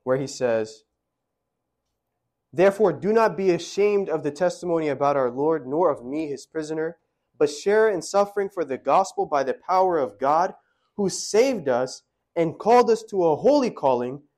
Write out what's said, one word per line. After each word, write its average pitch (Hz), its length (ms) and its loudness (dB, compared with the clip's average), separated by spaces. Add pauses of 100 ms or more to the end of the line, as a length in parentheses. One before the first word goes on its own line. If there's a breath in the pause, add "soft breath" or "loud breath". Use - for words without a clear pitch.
where 127 140 0
he 139 100 -6
says, 113 560 -4 (1700)
"Therefore, 190 420 2
do 160 200 -2
not 220 240 2
be 190 140 2
ashamed 196 580 0
of 151 140 -4
the 143 80 -2
testimony 175 580 -2
about 143 280 0
our 127 120 0
Lord, 143 380 -2
nor 156 220 0
of 120 140 -4
me, 147 240 -8
his 135 180 -12
prisoner, 160 520 -8 (400)
but 147 120 2
share 214 400 2
in 180 120 -2
suffering 202 480 -2
for 170 160 -4
the 131 120 -6
gospel 185 480 0
by 143 180 0
the 131 100 -2
power 185 440 0
of 131 220 -4
God, 160 360 0 (400)
who 196 140 0
saved 208 600 0
us 127 340 -2 (320)
and 165 220 -2
called 233 320 4
us 220 140 2
to 190 200 -2
a 156 120 4
holy 247 340 2
calling, 131 540 -2 (140)